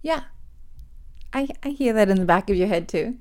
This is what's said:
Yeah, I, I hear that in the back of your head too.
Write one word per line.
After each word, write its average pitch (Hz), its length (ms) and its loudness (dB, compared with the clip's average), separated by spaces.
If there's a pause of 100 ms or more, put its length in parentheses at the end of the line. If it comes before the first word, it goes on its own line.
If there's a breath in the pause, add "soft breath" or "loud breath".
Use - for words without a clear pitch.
Yeah, 302 220 -2 (1080)
I, 277 160 -2 (160)
I 277 60 -4
hear 277 240 0
that 214 140 6
in 190 100 6
the 185 60 2
back 175 240 4
of 202 60 2
your 180 140 4
head 175 200 0
too. 226 320 -2